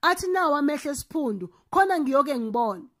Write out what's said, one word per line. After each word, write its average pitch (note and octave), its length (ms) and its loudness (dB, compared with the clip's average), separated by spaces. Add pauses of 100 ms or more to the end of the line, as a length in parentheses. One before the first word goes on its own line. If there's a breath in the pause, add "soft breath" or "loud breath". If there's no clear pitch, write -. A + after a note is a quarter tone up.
athi, F4+ 240 2
"Nawa F4+ 320 2
amehlo D4 320 0
esiphundu, A#3 580 -6 (220 soft breath)
khona F#4+ 300 2
ngiyoke C4+ 380 2
ngibone. A3 460 -2 (160)